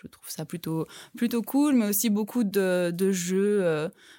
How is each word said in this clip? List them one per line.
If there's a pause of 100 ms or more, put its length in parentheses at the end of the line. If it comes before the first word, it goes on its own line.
je
trouve
ça
plutôt, (300)
plutôt
cool,
mais
aussi
beaucoup
de,
de
jeux,
euh, (280)